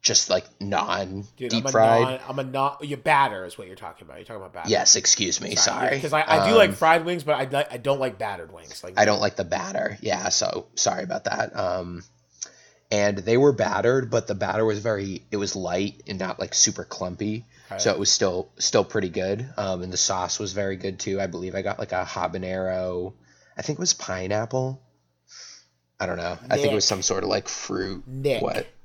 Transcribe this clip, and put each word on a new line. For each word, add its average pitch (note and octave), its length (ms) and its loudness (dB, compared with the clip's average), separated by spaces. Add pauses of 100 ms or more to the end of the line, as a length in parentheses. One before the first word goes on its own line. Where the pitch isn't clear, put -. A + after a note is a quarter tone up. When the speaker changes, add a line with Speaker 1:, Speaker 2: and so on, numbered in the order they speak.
Speaker 1:
just, - 300 2
like, F#2 140 2 (140)
non G2 640 -2 (120)
Speaker 2:
Dude, B2 140 -6
Speaker 1:
deep A#2 120 -2
Speaker 2:
I'm C3+ 40 -2
a C3+ 40 -2
Speaker 1:
fried. A2+ 300 8
Speaker 2:
non, C3 260 0
I'm C3 120 -6
a C3+ 40 -4
non, C3+ 380 -2
your D3 160 -6
batter B2+ 480 2
is F2 120 -12
what F#2 100 -14
you're F#2 80 -16
talking E2 320 -16
about. C#2+ 100 -18
You're F2+ 80 -18
talking G#2+ 160 -14
about F#2 120 -16
batter. F2 160 -8
Speaker 1:
Yes, - 260 6
excuse - 440 2
me. - 160 -4
Sorry. - 340 2
Speaker 2:
Sorry. C3+ 120 0
'Cause D3 120 -2
I, D#3 140 4
I - 200 6
do - 60 6
Speaker 1:
Um, A3+ 40 8
Speaker 2:
like G3 160 8
fried E3 320 4
wings, F3 180 -2
but C3+ 300 0
I, C#3+ 180 2
I B2 60 -10
don't C#3 220 0
like B2 180 -2
battered F#2 340 -6
wings. E2 320 -16
Like, F#2 140 -8
Speaker 1:
I G#2 80 8
don't G#2 160 4
like G#2 140 0
the G2+ 80 -2
batter. F2+ 580 -4
Yeah, F#2 280 -2
so - 440 0
sorry - 300 0
about - 220 -6
that. - 300 -4
Um, F2+ 480 -4 (840)
and G#2 300 2
they A2 180 4
were C#3 160 8
battered, A2+ 560 2
but A#2 160 2
the G#2+ 80 -4
batter G2+ 320 0
was G#2+ 140 2
very, G2 500 -2
it G#2+ 80 -2
was G2 180 -2
light F#2 520 -2
and F#2+ 100 -6
not, F#2 220 -4
like, F#2+ 160 -6
super A2 280 2
clumpy. G#2 600 -6 (240)
Speaker 2:
Right. G2 100 -8
Speaker 1:
So G#2 120 2
it F2 80 0
was G2 120 2
still, F#2 460 0
still - 260 2
pretty G2 260 -2
good. G2 460 -2
Um, F#2+ 280 -2
and F#2 100 -8
the F2+ 40 -2
sauce F#2 420 0
was G2+ 140 -6
very G2 240 -2
good F#2+ 220 -6
too. G2 220 -2
I G2 60 -2
believe F2+ 260 -6
I G2 80 -2
got, G2 160 -4
like, G#2+ 140 -6
a F#2 120 -2
habanero, F#2 1120 -4 (420)
I - 60 -12
think D3+ 160 -4
it E3 40 -8
was F3+ 120 0
pineapple. A2+ 880 -4 (1160)
I G2 80 -2
don't F2 100 -4
know. F2 220 -6 (100)
I - 80 4
think C#3+ 140 2
it - 40 2
was G2+ 100 2
Speaker 2:
Nick. - 40 4
Speaker 1:
some G2 140 0
sort F#2+ 200 0
of, F#2+ 60 -2
like, G2 180 0
fruit. F#2+ 600 -6
Speaker 2:
Nick. C3 340 0
Speaker 1:
What? - 240 -4 (180)